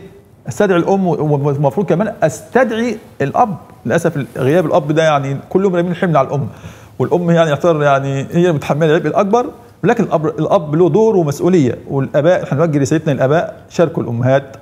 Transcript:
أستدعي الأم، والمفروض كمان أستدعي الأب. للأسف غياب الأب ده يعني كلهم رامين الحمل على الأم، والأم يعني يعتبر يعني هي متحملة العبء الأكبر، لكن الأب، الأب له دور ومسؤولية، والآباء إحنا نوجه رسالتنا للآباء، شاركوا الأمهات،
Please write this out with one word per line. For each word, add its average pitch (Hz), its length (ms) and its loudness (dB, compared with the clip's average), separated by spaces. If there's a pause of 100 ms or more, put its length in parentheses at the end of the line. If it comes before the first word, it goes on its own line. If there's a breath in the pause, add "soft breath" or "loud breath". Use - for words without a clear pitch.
(480)
أستدعي 185 300 2
الأم، 190 280 0
والمفروض 147 800 0
كمان 175 260 0 (100)
أستدعي 226 760 0 (220)
الأب. 156 360 0 (300)
للأسف 160 400 -2 (100)
غياب 147 300 2
الأب 156 260 0
ده 160 100 2
يعني 139 340 0 (120)
كلهم 185 280 0
رامين 175 160 0
الحمل 165 240 0
على 135 120 2
الأم، 135 200 -4 (500 loud breath)
والأم 156 320 0
يعني 165 200 2
يعتبر 151 320 0
يعني 139 480 0
هي 175 220 2
متحملة 151 380 0
العبء 147 160 2
الأكبر، 196 400 0 (380 loud breath)
لكن 208 200 2
الأب، 160 220 -2
الأب 156 480 -2
له 175 140 4
دور 214 280 2
ومسؤولية، 160 600 2 (120)
والآباء 143 520 0
إحنا 160 160 -4
نوجه 151 200 0
رسالتنا 151 340 0
للآباء، 135 440 0 (120)
شاركوا 165 340 -2
الأمهات، 127 580 0